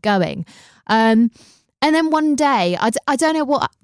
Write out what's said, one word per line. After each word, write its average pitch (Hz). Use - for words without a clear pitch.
going. 185
Um, 226
and 302
then 320
one 311
day, 233
I 226
d-, -
I 285
don't 320
know 311
what, 277